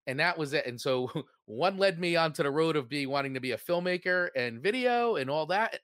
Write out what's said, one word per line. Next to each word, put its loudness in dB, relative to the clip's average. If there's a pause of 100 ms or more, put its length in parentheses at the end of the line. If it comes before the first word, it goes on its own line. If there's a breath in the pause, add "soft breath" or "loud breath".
and -2
that 2
was -2
it. 2
And -8
so 0
<laughs> -10
one 0
led 2
me 0
onto 2
the 0
road 2
of -4
being, -2
wanting -2
to -6
be -2
a -2
filmmaker 0
and -2
video 2
and -2
all 0
that -2